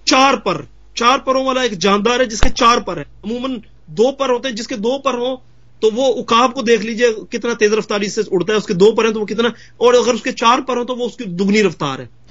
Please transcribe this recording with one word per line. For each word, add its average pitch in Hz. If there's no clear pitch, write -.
चार 277
पर, 170
चार 247
परों 262
वाला 254
एक 220
जानदार 202
है 254
जिसके -
चार 233
पर 180
हैं। 143
अमूमन 247
दो 208
पर 269
होते 247
हैं, 247
जिसके 240
दो 233
पर 269
हों, 247
तो 220
वो 254
उकाब 240
को 269
देख 226
लीजिए, 226
कितना 226
तेज 214
रफ्तारी 208
से 214
उड़ता 190
है, 214
उसके 208
दो 196
पर 226
हैं, 226
तो 220
वो 208
कितना, 233
और 240
अगर 240
उसके 233
चार 240
पर 262
हों, 240
तो 254
वो 240
उसकी 226
दुगनी 196
रफ्तार 151
है। 120